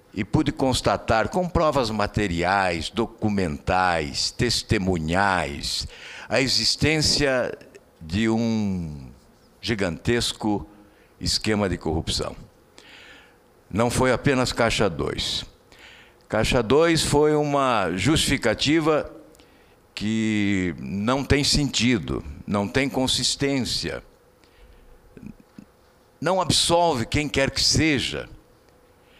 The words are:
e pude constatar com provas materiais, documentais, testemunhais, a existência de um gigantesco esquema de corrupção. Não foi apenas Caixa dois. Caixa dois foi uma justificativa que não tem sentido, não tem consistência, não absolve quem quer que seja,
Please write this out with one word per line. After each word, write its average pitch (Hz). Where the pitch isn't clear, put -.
e 107
pude 147
constatar 113
com -
provas 151
materiais, 95
documentais, 92
testemunhais, 90
a 113
existência 135
de 95
um 98
gigantesco 104
esquema 104
de 87
corrupção. -
Não 117
foi 127
apenas 127
Caixa 113
dois. -
Caixa 110
dois 156
foi 151
uma 135
justificativa 143
que 101
não 101
tem 143
sentido, 117
não 101
tem 135
consistência, 127
não 185
absolve 170
quem 151
quer 135
que -
seja, 110